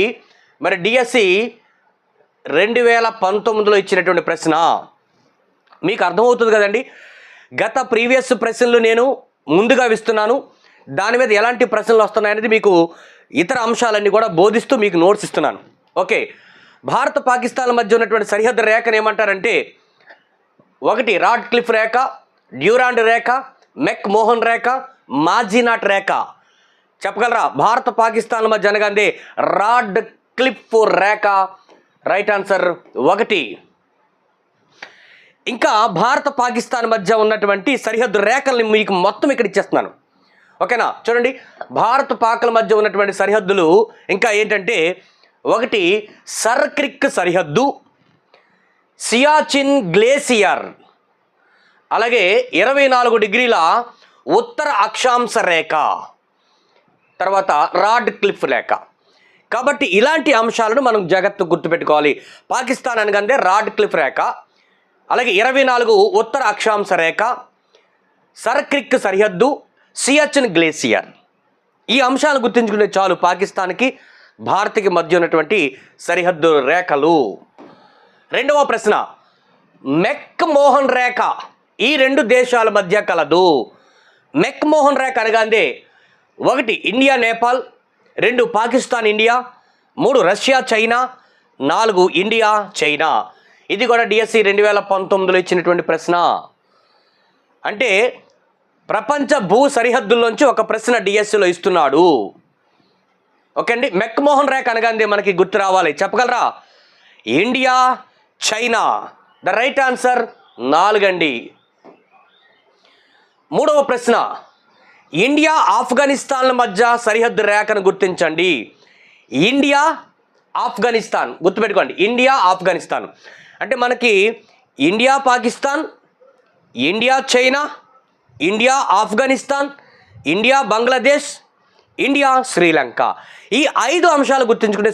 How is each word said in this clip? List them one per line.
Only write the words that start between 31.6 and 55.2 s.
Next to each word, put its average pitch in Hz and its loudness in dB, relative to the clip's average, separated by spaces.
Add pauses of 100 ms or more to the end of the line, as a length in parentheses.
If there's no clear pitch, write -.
రైట్ 202 -2
ఆన్సర్ 190 -2 (480)
ఒకటి. 208 -2 (2000)
ఇంకా 247 0 (300)
భారత 285 0 (140)
పాకిస్తాన్ 233 -4
మధ్య 214 0
ఉన్నటువంటి 208 0 (120)
సరిహద్దు 220 0
రేఖల్ని 254 0
మీకు 208 0 (140)
మొత్తం 302 0
ఇక్కడ 220 -2
ఇచ్చేస్తున్నాను, 139 -2 (680)
ఓకేనా? 190 0 (160)
చూడండి, 240 0 (480)
భారత 254 0 (140)
పాక్ల 233 0
మధ్య 214 2
ఉన్నటువంటి 202 -2
సరిహద్దులు 196 0 (480)
ఇంకా 233 0 (140)
ఏంటంటే, 202 -2 (640)
ఒకటి 220 0 (540)
సర్ 262 -2 (100)
క్రిక్ 277 -4 (100)
సరిహద్దు, 180 0 (1400)
సియాచిన్ 277 2 (200)
గ్లేసియర్, 208 2 (1300)
అలాగే 220 0 (380)
ఇరవై 277 2
నాలుగు 247 2
డిగ్రీల 226 0 (680)
ఉత్తర 233 -2 (160)
అక్షాంశ 240 -2 (140)